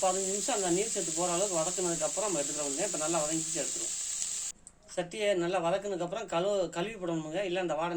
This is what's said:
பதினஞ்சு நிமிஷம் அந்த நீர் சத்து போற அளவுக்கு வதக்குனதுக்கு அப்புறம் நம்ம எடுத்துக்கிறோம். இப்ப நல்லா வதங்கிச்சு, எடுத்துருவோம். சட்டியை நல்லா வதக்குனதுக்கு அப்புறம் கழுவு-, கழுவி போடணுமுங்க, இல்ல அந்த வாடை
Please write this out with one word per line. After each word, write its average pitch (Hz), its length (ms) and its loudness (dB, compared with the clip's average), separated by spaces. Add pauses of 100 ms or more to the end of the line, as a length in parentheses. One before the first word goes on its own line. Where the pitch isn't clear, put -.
பதினஞ்சு 190 320 2
நிமிஷம் 214 240 0
அந்த 180 200 2
நீர் 214 180 0
சத்து 170 240 0
போற 175 160 2
அளவுக்கு 180 240 2
வதக்குனதுக்கு 170 480 0
அப்புறம் 196 220 0
நம்ம 156 120 2
எடுத்துக்கிறோம். 147 480 -2
இப்ப - 140 -2
நல்லா 165 200 2
வதங்கிச்சு, 160 380 0
எடுத்துருவோம். - 320 -4 (1000)
சட்டியை 190 300 -2 (140)
நல்லா 175 240 0
வதக்குனதுக்கு 190 420 0
அப்புறம் 170 260 -4
கழுவு-, 185 420 2
கழுவி 202 260 -2
போடணுமுங்க, 165 480 -2
இல்ல 180 140 0
அந்த 165 160 0
வாடை 170 180 0